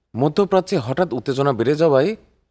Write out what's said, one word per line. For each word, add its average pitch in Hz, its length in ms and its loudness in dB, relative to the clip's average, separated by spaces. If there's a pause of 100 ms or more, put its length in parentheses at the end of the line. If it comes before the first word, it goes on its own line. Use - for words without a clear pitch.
(160)
মধ্যপ্রাচ্যে 180 640 0
হঠাৎ 135 340 -2
উত্তেজনা 135 400 -2
বেড়ে 117 220 0
যাওয়ায় 156 420 2 (340)